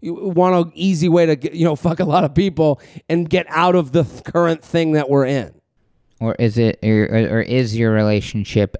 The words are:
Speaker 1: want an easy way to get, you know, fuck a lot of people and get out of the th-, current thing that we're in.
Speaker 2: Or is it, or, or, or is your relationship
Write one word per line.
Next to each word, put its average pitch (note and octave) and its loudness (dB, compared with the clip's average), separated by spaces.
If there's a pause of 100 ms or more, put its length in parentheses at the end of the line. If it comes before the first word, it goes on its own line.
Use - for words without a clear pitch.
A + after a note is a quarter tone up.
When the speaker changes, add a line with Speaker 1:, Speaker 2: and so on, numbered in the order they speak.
Speaker 1:
want F3 0
an D#3+ -16
easy F3 0
way E3+ 4
to D#3 2
get, C#3+ -10
you E3 0
know, D#3 2
fuck E3+ -2
a F3+ 0
lot D#3+ 2
of C#3+ -4
people D#3+ 2 (300)
and E3 -2
get F3+ 0
out F3 2
of D3 0
the D#3+ 2
th-, - -8
current E3 -2
thing E3 -2
that D3+ 0
we're C#3 2
in. B2+ -4 (680)
Speaker 2:
Or A2+ -2
is A2+ 0
it, A2+ 2
or, A2 2
or, A2+ 0
or A2 0
is A#2 -2
your A2+ 0
relationship G#2+ 0